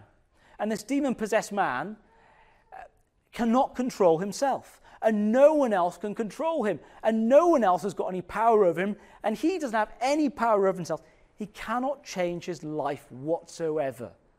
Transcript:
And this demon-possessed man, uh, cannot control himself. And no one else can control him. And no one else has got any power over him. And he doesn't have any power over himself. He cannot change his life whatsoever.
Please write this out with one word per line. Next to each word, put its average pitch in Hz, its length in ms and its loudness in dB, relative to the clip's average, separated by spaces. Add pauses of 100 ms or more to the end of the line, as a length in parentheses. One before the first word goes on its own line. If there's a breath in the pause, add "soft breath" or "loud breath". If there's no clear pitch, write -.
(600 soft breath)
And 208 100 -4
this 214 140 -6
demon-possessed 233 680 -2
man, 180 460 -4 (760 soft breath)
uh, - 120 -20 (480)
cannot 240 420 0
control 202 440 2
himself. 202 600 -4 (220 loud breath)
And 214 300 2
no 285 220 8
one 269 180 2
else 175 240 0
can 208 180 -8
control 262 500 -4
him. 185 140 -2 (240 loud breath)
And 226 260 0
no 302 200 8
one 294 160 4
else 180 180 2
has 196 120 -4
got 202 140 -4
any 185 140 -6
power 214 420 4
over 170 160 2
him. 202 160 -4 (260 loud breath)
And 208 140 -2
he 349 220 -2
doesn't 240 180 -4
have 214 240 -2
any 285 300 0
power 214 360 2
over 185 100 0
himself. 165 260 -6 (340 soft breath)
He 214 100 -12
cannot 262 580 -8
change 175 400 -6
his 170 180 -10
life 147 480 -6
whatsoever. 139 1000 -6 (260)